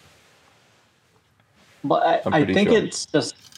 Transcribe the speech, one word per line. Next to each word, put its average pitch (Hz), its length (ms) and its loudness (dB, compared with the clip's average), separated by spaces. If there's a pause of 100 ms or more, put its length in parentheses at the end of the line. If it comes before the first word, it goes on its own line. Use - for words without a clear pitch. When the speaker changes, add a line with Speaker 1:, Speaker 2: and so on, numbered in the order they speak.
(1800)
Speaker 1:
But - 240 0
I, 165 180 0
Speaker 2:
I'm - 100 -2
Speaker 1:
I 156 40 2
Speaker 2:
pretty 147 160 0
Speaker 1:
think 202 160 2
Speaker 2:
sure. 220 80 4
Speaker 1:
it's - 280 -6
just, - 280 -2 (240)